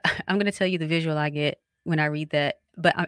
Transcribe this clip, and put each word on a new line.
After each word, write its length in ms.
<laughs> 240
I'm 100
gonna 140
tell 160
you 100
the 100
visual 300
I 120
get 300
when 160
I 60
read 260
that, 240
but, 200
uh, 100